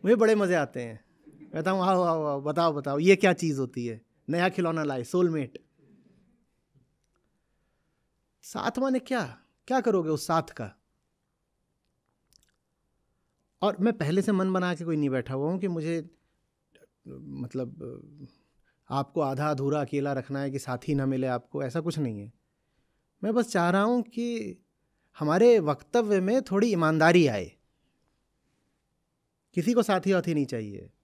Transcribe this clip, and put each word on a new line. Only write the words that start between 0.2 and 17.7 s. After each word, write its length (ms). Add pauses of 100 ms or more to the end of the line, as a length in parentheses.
मज़े 200
आते 260
हैं, 240 (480)
कहता 180
हूँ, 120
"आओ, 200
आओ, 220
आओ, 160
बताओ, 320
बताओ, 260
ये 180
क्या 160
चीज़ 280
होती 260
है? 160 (280)
नया 180
खिलौना 360
लाए, 200
सोलमेट।" 540 (2750)
साथ 360
माने 200
क्या? 400 (280)
क्या 140
करोगे 300
उस 160
साथ 160
का? 300 (3000)
और 180
मैं 180
पहले 240
से 100
मन 200
बना 220
के 100
कोई 120
नहीं 140
बैठा 240
हुआ 160
हूँ 80
कि 100
मुझे, 420 (960)
मतलब, 680 (1120)